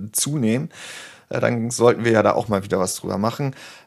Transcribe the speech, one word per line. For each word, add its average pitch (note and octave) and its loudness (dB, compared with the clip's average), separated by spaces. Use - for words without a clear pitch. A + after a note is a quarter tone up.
zunehmen, C#3 -2
äh, B2+ -4
dann A#2 0
sollten A2+ 4
wir A#2 4
ja G#2+ 6
da G2+ 4
auch - -2
mal G2 0
wieder G2 0
was F#2+ -2
drüber G2 -6
machen. B2 -2